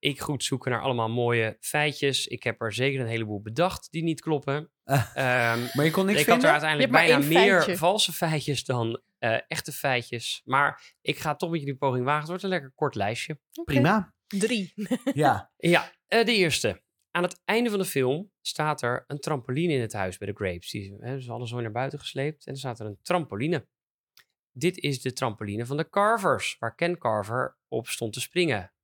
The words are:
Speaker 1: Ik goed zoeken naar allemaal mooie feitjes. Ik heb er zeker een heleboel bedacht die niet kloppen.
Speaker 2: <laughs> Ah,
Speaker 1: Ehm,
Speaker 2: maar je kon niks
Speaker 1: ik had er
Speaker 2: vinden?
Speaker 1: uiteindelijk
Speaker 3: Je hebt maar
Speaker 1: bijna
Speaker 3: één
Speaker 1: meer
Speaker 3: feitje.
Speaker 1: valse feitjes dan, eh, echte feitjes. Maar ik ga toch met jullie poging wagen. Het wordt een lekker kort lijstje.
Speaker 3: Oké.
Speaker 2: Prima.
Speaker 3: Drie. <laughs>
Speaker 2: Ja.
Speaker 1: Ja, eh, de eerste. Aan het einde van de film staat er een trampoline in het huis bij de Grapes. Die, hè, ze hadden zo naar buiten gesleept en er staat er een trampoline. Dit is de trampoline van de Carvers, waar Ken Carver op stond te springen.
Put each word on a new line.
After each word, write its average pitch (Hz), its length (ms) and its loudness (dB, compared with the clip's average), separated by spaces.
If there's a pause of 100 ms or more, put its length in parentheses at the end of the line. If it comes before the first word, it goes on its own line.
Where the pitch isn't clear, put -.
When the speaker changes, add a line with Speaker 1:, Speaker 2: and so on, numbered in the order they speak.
Speaker 1:
Ik 143 200 0
goed 147 220 -4
zoeken - 280 -2
naar 117 100 -2
allemaal 120 280 0
mooie 117 500 0
feitjes. 147 680 -2
Ik - 160 -12
heb 113 180 -4
er 110 120 -4
zeker 135 280 0
een 117 60 -4
heleboel 110 340 -4
bedacht 123 500 -4
die 160 120 -4
niet 165 180 -2
kloppen. 147 500 -4
Speaker 2:
<laughs> - 120 -20
Ah, 135 320 0
Speaker 1:
Ehm, 123 580 2
Speaker 2:
maar 143 120 2
je 160 60 4
kon 190 140 2
niks 196 140 2
Speaker 1:
ik 151 60 4
had 180 100 8
er 247 60 2
Speaker 2:
vinden? 165 100 6
Speaker 1:
uiteindelijk 156 400 2
Speaker 3:
Je 240 60 6
hebt 170 120 6
maar 143 100 8
Speaker 1:
bijna 147 220 2
Speaker 3:
één 220 80 8
Speaker 1:
meer 185 120 6
Speaker 3:
feitje. 175 160 0
Speaker 1:
valse 175 360 2
feitjes 156 520 -2
dan, 117 360 -2 (160)
eh, 113 300 0
echte - 240 -8
feitjes. 123 760 -4
Maar 135 560 0
ik - 160 -2
ga 147 180 -2
toch 170 160 -2
met 165 80 0
jullie 139 160 -4
poging 127 300 0
wagen. 147 140 2
Het 151 100 -8
wordt 180 140 -6
een 196 60 -2
lekker 143 220 -4
kort - 240 -2
lijstje. 113 440 -4 (140)
Speaker 3:
Oké. 339 180 -12
Speaker 2:
Prima. 165 420 4 (140)
Speaker 3:
Drie. 202 480 -2
<laughs> 240 380 -4
Speaker 2:
Ja. 131 440 2
Speaker 1:
Ja, - 340 2 (160)
eh, 226 180 4
de 233 100 2
eerste. 139 480 2 (280)
Aan 175 120 0
het 175 220 -4
einde 233 240 2
van 208 100 -2
de 185 60 0
film 143 460 0 (100)
staat 151 400 -4
er 123 260 -2
een 147 120 -8
trampoline 151 540 -2
in 131 80 2
het 110 120 -6
huis 95 240 -4
bij 101 100 -8
de 101 80 -6
Grapes. 90 360 -4
Die, 98 280 -8
hè, 127 220 -8
ze 123 80 -14
hadden 120 180 -8
zo 120 120 -6
naar 113 120 -6
buiten 135 280 -4
gesleept 147 460 -6
en - 80 -10
er 139 60 -10
staat 127 200 -8
er 107 60 -10
een 104 160 -10
trampoline. 151 680 -2 (840)
Dit 170 260 -2
is 139 240 -2
de 127 120 -4
trampoline 107 520 -4
van 139 120 -4
de 156 120 -4
Carvers, 202 680 2
waar 117 160 -4
Ken 170 220 0
Carver 110 600 -2 (100)
op 120 200 -4
stond 110 260 -6
te - 80 -8
springen. 147 520 -2 (100)